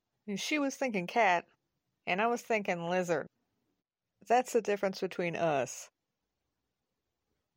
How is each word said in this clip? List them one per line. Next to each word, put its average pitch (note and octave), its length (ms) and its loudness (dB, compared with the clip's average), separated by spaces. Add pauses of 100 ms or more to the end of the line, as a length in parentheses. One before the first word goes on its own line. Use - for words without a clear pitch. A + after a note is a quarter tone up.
(360)
"She D4+ 240 -2
was C#4 160 0
thinking G#3 320 -2
cat, F#3+ 400 4 (580)
and F3+ 160 0
I A3+ 60 2
was A#3+ 140 -2
thinking F#3+ 480 -2
lizard. F3+ 380 0 (1000)
That's B3 280 2
the A#3 80 4
difference G3+ 400 -2
between F3 340 -4
us." C#3+ 540 -2 (1700)